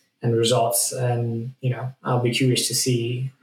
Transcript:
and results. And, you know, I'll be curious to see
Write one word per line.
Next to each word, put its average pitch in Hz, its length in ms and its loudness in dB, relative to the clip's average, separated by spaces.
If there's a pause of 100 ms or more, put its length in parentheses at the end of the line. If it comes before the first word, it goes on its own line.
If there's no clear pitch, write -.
(240)
and 117 140 2
results. 117 540 2
And, 120 680 -2
you 127 100 0
know, 123 200 -6 (120)
I'll 123 160 0
be 120 100 2
curious 123 380 2
to 123 80 -4
see 123 560 -2 (120)